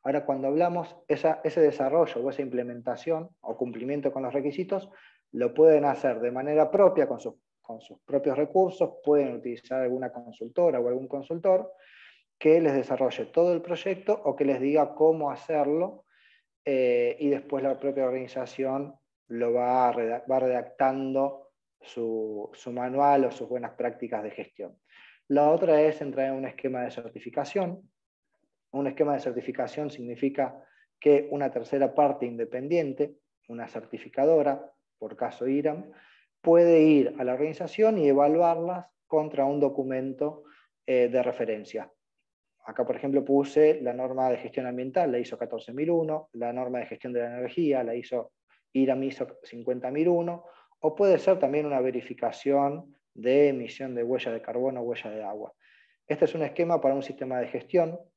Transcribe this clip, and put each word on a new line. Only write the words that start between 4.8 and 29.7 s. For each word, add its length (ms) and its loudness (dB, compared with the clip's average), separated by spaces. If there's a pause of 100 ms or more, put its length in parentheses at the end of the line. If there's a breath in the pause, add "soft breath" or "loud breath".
lo 220 -2
pueden 320 8
hacer 340 0
de 100 -2
manera 400 2
propia 380 6
con 100 -4
sus, 160 -10 (280)
con 180 -16
sus 220 -20
propios 340 -2
recursos, 680 0
pueden 320 2
utilizar 460 -6
alguna 320 -4
consultora 680 -2
o 100 0
algún 200 -4
consultor 640 -2 (680 soft breath)
que 220 6
les 140 2
desarrolle 520 -2
todo 280 2
el 80 -4
proyecto 640 -4
o 120 0
que 80 0
les 160 0
diga 340 2
cómo 360 2
hacerlo, 760 -2 (600 soft breath)
eh, 520 2
y 120 0
después 340 -4
la 160 -2
propia 240 -2
organización 880 -6 (340)
lo 260 -2
va 340 4
a 40 2
reda-, 380 -4
va 80 4
redactando 1080 0 (320)
su, 720 -6
su 200 -14
manual 520 2
o 60 0
sus 180 -12
buenas 240 -8
prácticas 500 -6
de 100 -10
gestión. 440 -16 (520 soft breath)
La 220 4
otra 300 6
es 220 4
entrar 260 -2
en 60 -4
un 100 -6
esquema 380 -6
de 80 -6
certificación. 1000 -6 (840)
Un 160 -2
esquema 260 0
de 60 -4
certificación 680 -6